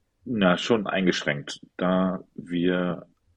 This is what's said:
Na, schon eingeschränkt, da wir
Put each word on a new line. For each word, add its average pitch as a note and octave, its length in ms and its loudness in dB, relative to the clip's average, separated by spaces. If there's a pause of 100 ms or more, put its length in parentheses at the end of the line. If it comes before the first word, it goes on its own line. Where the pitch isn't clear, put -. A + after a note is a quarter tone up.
(240)
Na, G2 320 2
schon G#2+ 300 0
eingeschränkt, E2 760 -2 (160)
da F#2 480 0 (100)
wir F2 720 -2 (300)